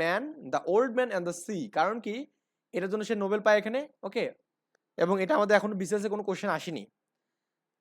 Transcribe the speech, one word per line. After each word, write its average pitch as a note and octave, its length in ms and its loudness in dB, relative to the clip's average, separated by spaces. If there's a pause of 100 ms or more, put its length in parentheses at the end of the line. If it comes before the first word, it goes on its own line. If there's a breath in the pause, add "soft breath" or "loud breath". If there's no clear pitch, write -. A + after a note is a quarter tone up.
man, F3 220 2 (300)
the C#3+ 80 0 (140)
old B3 240 4
man B3+ 180 2
and F3 120 -2
the F3 60 -4 (100)
sea, F#3+ 180 -4 (160)
কারণ F#3+ 220 2
কি? G#3+ 140 -6 (600)
এটার F3+ 180 -2
জন্য G#3+ 160 -2
সে A3+ 60 0 (100)
নোবেল G#3 220 0
পায় G#3 140 8
এখানে, A3 200 -4 (280)
ওকে? G3 160 -2 (760)
এবং F3 240 4
এটা F#3 160 0
আমাদের G#3 180 6
এখনো G#3+ 260 2
বিসিএস G3 240 -2
এ - 80 -2
কোনো G#3 140 -6
কোশ্চেন F#3+ 300 -2
আসেনি। C#3+ 260 -8 (960)